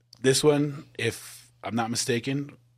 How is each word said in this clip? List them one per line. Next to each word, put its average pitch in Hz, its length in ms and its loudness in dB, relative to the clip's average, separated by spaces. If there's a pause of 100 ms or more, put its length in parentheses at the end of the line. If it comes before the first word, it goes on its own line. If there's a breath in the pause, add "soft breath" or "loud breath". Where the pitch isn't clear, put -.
(200)
this 135 240 4
one, 147 400 2 (140)
if - 520 -6 (120)
I'm 107 140 -6
not 113 140 0
mistaken, 135 680 -2 (220)